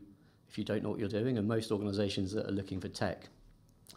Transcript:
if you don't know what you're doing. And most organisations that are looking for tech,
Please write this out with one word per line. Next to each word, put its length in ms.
if 80
you 80
don't 200
know 60
what 100
you're 80
doing. 280
And 120
most 240
organisations 640
that 120
are 60
looking 280
for 80
tech, 400